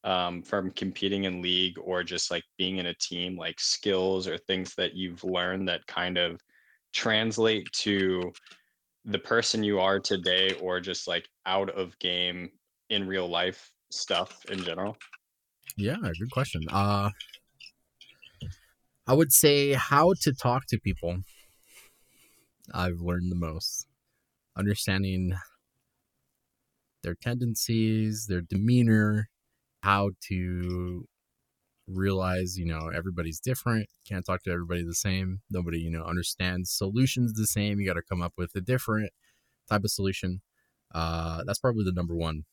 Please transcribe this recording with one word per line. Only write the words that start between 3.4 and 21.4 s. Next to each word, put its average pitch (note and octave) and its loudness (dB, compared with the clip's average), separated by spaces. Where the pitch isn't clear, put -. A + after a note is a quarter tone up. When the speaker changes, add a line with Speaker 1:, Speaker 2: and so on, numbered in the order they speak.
Speaker 1:
skills F#2+ 0
or E2+ -4
things F#2 -4
that E2+ -2
you've F2 -6
learned F#2 -2
that E2+ -4
kind F2+ -2
of E2+ 0
translate A2 2
to F#2 0
the G2+ -2
person A2+ 2
you G2+ 2
are G2 4
today F#2 2
or F2+ -2
just, F2+ -8
like, F2 -4
out F#2+ 2
of F2+ -6
game F2+ -2
in G2 -2
real F#2 0
life F2+ -2
stuff - -4
in F#2+ -6
general? F#2 -4
Speaker 2:
Yeah, G#2+ -2
good G#2 -4
question. E2 -4
Uh, G2+ 2
I B2+ 6
would D#3 6
say C#3+ 6
how D3 6
to C#3+ 4
talk C3 0
to A2 -2
people. F2+ -2